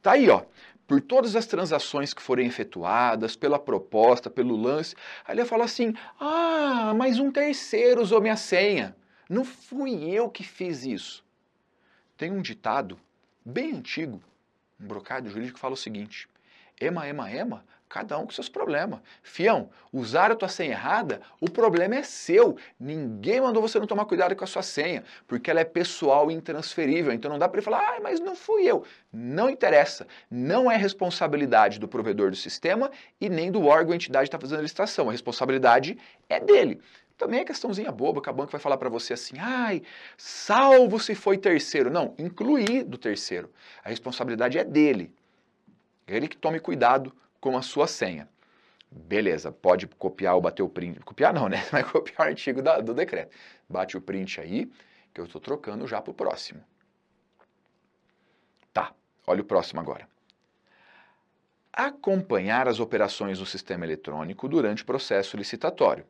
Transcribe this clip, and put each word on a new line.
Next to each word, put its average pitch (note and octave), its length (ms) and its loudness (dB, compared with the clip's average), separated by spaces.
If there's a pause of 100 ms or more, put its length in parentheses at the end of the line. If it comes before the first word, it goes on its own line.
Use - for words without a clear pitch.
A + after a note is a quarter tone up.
Tá G#3 120 6
aí, C4 160 8
ó, G2+ 160 8 (420)
por C#3+ 140 4
todas A3+ 360 2
as A3+ 100 0
transações D3 640 -2
que - 80 -14
forem B2+ 260 0
efetuadas, A2+ 880 0
pela C#3+ 240 0
proposta, A#2+ 680 4
pelo B2 280 -2
lance. C3+ 380 -2 (300)
Aí - 100 -8
ele A#3+ 100 0
fala A#3 200 0
assim, A#3 300 -2 (260)
"Ah, D4 760 0
mas A#3+ 240 2
um C#4 120 2
terceiro B3 720 2
usou G#3+ 180 4
minha A3 160 2
senha. F#3 580 0 (340)
Não A#3 160 0
fui B3+ 600 -8
eu G#3 240 0
que G3 160 -12
fiz D#3+ 400 -8
isso." - 400 -8 (920)
Tem D#3+ 140 -6
um G3 120 -4
ditado A2 560 -4 (460)
bem B3 280 -4
antigo, D3 480 -10 (580)
um G#2 80 -18
brocário G#2+ 440 -10
jurídico A#2+ 240 -10
que - 60 -20
fala C3 140 -8
o C3 40 -12
seguinte, G#2 500 -12 (520)
"Ema, D#3 280 -4
ema, C#3 220 -10
ema, F3 340 -8 (240)
cada F3 300 -8
um E3+ 60 -6
com A3 80 -14
seus - 160 -12
problemas." E3 520 -4 (220)
Fião, E3+ 480 0 (220)
usaram C3+ 420 2
a - 20 -4
tua F#3+ 120 -4
senha D#3+ 240 -6
errada, C3 480 -4 (200)
o F3 100 -2
problema F#3 440 2
é C#4 80 -2
seu. G3+ 540 4 (240)
Ninguém C#3+ 600 -2
mandou A#3 200 2
você A3 180 0
não G#3 80 -2
tomar G#3 200 -2
cuidado F3+ 280 2
com F#3+ 80 -8
a F#3 40 -6
sua F#3 160 -6
senha, D#3+ 420 -4 (240)
porque A#2+ 220 -4
ela D#3+ 100 4
é D#3+ 40 4
pessoal D#3+ 680 2
e E3 40 -4
intransferível. D#3 760 -2
Então A#2 180 -4
não D3 80 -6
dá E3+ 100 2
pra F#3 100 -2
ele G3+ 60 -4
falar, C4 260 0
"Ai, A#4+ 100 -6
mas G4 180 -4
não F4+ 160 -6
fui G#4 300 0
eu." A3+ 200 2 (280)
Não C3+ 380 -2
interessa. D#3+ 560 2 (240)
Não F3 400 2
é A3+ 60 4
responsabilidade D3 1000 2
do G#2+ 80 -6
provedor G#2 440 0
do F#2+ 60 -6
sistema G#3+ 540 -2 (300)
e G#3 80 -2
nem F3 240 -2
do F3+ 140 2
órgão D#3+ 240 6
ou F3 40 2
entidade C3+ 300 0
que C#3 80 -6
tá E3 80 -8
fazendo C#3+ 200 -6
a - 20 -4
licitação. D#3 460 -2
A A2 40 -2
responsabilidade B2+ 840 2 (300)
é - 120 -2
dele. G4+ 400 6 (380)
Também A#3+ 220 0
é - 40 -4
questãozinha A3+ 480 -6
boba C#3 300 -2
que - 80 -8
a - 20 -6
banca C3+ 200 -6
vai D3 80 -8
falar C#3 180 0
pra C3 100 -4
você A#2+ 240 -6
assim, A#2+ 260 -10
"Ai, A3+ 440 -2 (340)
salvo B3+ 840 6
se G#3+ 160 -2
foi G3 220 2
terceiro." D#3+ 540 2
Não, D#3+ 280 0
incluí A3+ 640 0
do D3+ 140 -10
terceiro. F#2+ 560 -6 (320)
A G#2 60 -10
responsabilidade B2 680 -2
é - 60 2
dele. C#3+ 500 2 (920)
É F#2+ 100 -6
ele C3 100 -2
que D3+ 100 -12
tome D#3+ 220 -4
cuidado C3 560 0 (260)
com C3 180 -2
a B2+ 40 -4
sua - 260 0
senha. E2+ 400 -6 (600)
Beleza, E2+ 600 -2
pode F2+ 360 2
copiar F#2 500 -2
ou F#2 40 4
bater F2 220 -2
o F2+ 60 -2
print. F2 320 -10
Copiar C#3+ 340 0
não, C3 140 0
né? - 180 -4
<laughs> - 60 -10
Vai C#3 100 2
copiar - 380 -2
o D#3 100 2
artigo C3 320 -6
da, D3+ 180 2
do A2+ 140 -6
decreto. G#2+ 420 -6 (320)
Bate F#2 280 -6
o F2+ 40 -8
print F#2+ 400 -8
aí, F#2+ 300 -6 (420)
que - 80 -14
eu E2+ 60 -10
tô D#2+ 140 -16
trocando A#2+ 460 -8
já G#2+ 140 -6
pro - 140 -12
próximo. - 480 -8 (2000)
Tá, - 200 -4 (340)
olha F#2 160 0
o - 20 -4
próximo F2 360 0
agora. D2+ 280 -10 (1600)
Acompanhar C3 960 0
as A2 100 0
operações G2+ 600 -2
do F#2+ 60 -8
sistema F2+ 380 -8
eletrônico D#2+ 640 -8
durante A2+ 360 0
o - 20 -20
processo - 500 -2
licitatório G#2+ 720 0